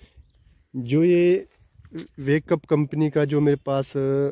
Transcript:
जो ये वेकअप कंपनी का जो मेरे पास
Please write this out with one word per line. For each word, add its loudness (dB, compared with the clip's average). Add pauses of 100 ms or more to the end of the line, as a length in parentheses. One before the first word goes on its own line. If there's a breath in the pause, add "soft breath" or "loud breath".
(760 soft breath)
जो 0
ये 2 (720)
वेकअप -2
कंपनी -2
का 0
जो 0
मेरे 2
पास -4 (380)